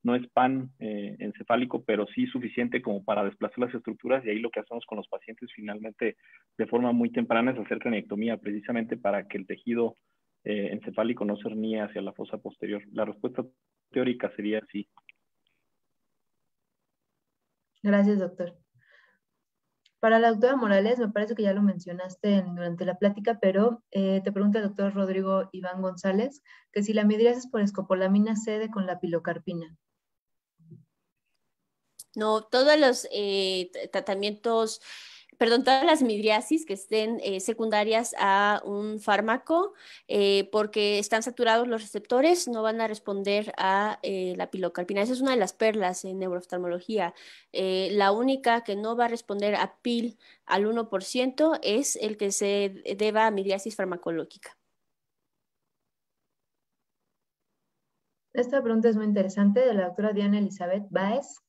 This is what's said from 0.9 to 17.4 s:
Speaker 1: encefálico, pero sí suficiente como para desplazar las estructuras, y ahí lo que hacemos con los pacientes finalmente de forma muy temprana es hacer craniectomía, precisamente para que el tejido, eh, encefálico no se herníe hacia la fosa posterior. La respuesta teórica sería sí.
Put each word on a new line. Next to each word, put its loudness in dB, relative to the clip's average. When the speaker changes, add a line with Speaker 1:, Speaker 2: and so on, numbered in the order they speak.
Speaker 1:
encefálico, -4
pero -2
sí -2
suficiente -6
como -6
para 0
desplazar -6
las -4
estructuras, -4
y -4
ahí -2
lo -6
que -6
hacemos -12
con -12
los -12
pacientes -14
finalmente -8
de -2
forma 0
muy 2
temprana 0
es -6
hacer -6
craniectomía, -4
precisamente -6
para -2
que -10
el -10
tejido, -4
eh, -4
encefálico -4
no -2
se -12
herníe -6
hacia -8
la -10
fosa -12
posterior. -10
La -4
respuesta -8
teórica -2
sería -4
sí. -10